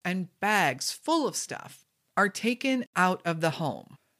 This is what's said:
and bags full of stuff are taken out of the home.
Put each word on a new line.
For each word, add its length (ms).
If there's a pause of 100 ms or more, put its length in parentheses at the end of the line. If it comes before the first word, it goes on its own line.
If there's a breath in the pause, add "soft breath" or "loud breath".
and 240 (120)
bags 520
full 360
of 80
stuff 500 (300)
are 140
taken 560 (100)
out 300
of 160
the 100
home. 440 (240)